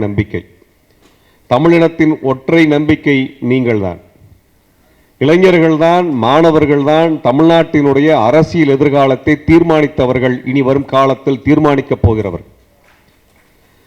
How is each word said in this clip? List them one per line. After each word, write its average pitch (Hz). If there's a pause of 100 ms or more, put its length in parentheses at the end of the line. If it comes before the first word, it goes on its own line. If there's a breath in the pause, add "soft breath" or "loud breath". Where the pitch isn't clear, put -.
நம்பிக்கை. 101 (1080)
தமிழினத்தின் 160 (180)
ஒற்றை 160 (140)
நம்பிக்கை 151 (340)
நீங்கள்தான். 110 (1200)
இளைஞர்கள்தான், 165 (200)
மாணவர்கள்தான் 151 (140)
தமிழ்நாட்டினுடைய 151 (180)
அரசியல் 156
எதிர்காலத்தை 139 (140)
தீர்மானித்தவர்கள், 139 (140)
இனி 139
வரும் 135
காலத்தில் 135
தீர்மானிக்கப் 143
போகிறவர்கள். 104 (1300)